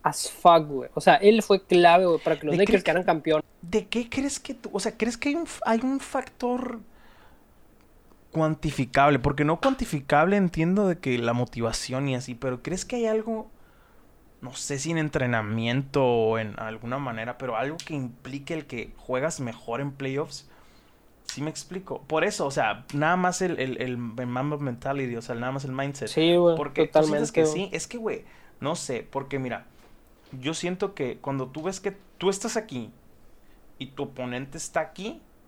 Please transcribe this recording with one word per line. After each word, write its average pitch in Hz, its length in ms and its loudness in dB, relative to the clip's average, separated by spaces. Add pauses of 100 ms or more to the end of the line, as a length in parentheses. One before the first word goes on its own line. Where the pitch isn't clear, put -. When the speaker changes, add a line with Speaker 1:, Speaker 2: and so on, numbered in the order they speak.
Speaker 1:
as - 300 -2
fuck, 165 340 6
güey. 135 280 -6
O 147 80 -4
sea, 170 140 8
él 214 280 6
fue 196 180 2
clave, 175 440 8
güey, 165 140 2
para 160 200 0
que 151 60 -10
los 151 80 0
Speaker 2:
¿De 170 60 2
Speaker 1:
Lakers 208 100 6
Speaker 2:
crees 202 140 4
que - 20 -8
Speaker 1:
quedaran 175 180 2
campeón. 160 400 2 (180)
Speaker 2:
¿De 180 260 -2
qué 233 220 -4
crees 277 300 -4
que - 140 -12
tú, - 180 -14
o 196 80 -2
sea, 214 160 -4
crees 240 220 -4
que - 100 -4
hay 285 80 0
un 339 80 -2
f-, - 220 -12
hay 226 180 2
un 269 160 0
factor 247 800 -6 (1500)
cuantificable? 147 880 2
Porque 139 240 0
no 156 160 2
cuantificable 185 800 2
entiendo 185 500 2
de 170 120 0
que 123 180 0
la 117 160 0
motivación 120 760 -2
y 131 80 0
así, 123 180 -8
pero 127 300 -6
¿crees 180 220 -6
que 247 100 -6
hay 233 120 0
algo, 220 400 -2 (920)
no 123 140 -12
sé - 260 -6
si 160 120 -2
en 165 80 2
entrenamiento 123 1040 0
o 113 320 4
en 110 200 -6
alguna 113 400 -8
manera, 120 400 -6
pero 123 200 -4
algo 143 180 -2
que 165 180 -10
implique 139 600 -8
el 156 140 -6
que 113 280 -10
juegas 139 460 -2
mejor 117 400 -6
en 143 100 -4
playoffs? 139 580 -6 (760)
¿Sí - 180 -10
me 156 80 -4
explico? - 560 -10
Por 156 180 2
eso, 196 220 0
o 139 60 -2
sea, 110 420 0
nada 151 220 2
más 180 260 0
el, 170 180 0
el, 131 220 -2
el, 127 120 -2 (240)
el 123 100 -6
Mamba 139 300 -2
mentality, 135 580 -4
o 113 80 -8
sea, 123 100 -8
nada 120 180 -4
más 139 140 -6
el 131 60 -6
mindset. 139 360 -4
Speaker 1:
Sí, 165 280 4
güey, 175 200 6
Speaker 2:
Porque 156 300 -2
tú 156 180 6
sientes 151 280 2
Speaker 1:
totalmente, - 20 -18
Speaker 2:
que 165 80 4
Speaker 1:
güey. 156 120 4
Speaker 2:
sí, 190 220 -4
es - 120 -8
que, 240 100 -10
güey, 190 280 -6 (340)
no 156 160 -2
sé, 127 340 -6
porque 139 300 -6
mira, 120 260 -6 (720)
yo 156 140 -4
siento 185 400 -4
que 127 240 -4
cuando 135 300 -4
tú 156 160 -10
ves 147 160 -4
que 190 180 -6 (220)
tú 180 100 2
estás 214 280 -4
aquí 123 340 -8 (880)
y 131 80 -10
tu 143 160 -8
oponente 135 540 -8
está - 240 -4
aquí, 202 380 -10 (280)